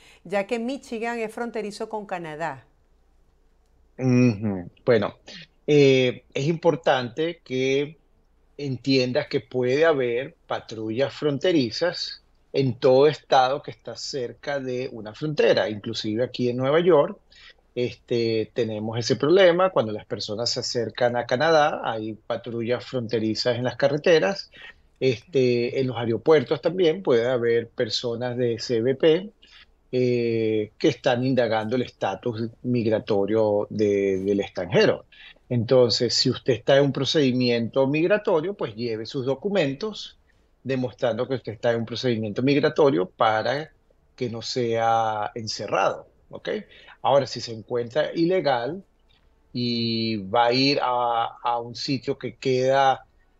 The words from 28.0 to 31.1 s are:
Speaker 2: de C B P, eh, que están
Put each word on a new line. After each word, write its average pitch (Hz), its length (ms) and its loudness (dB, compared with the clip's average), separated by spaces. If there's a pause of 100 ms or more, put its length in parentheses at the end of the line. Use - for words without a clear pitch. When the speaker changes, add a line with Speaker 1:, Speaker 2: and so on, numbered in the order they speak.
Speaker 2:
de 120 220 0
C 113 220 -2
B 131 140 2
P, 170 380 2 (580)
eh, 117 880 0
que - 120 2
están 127 360 0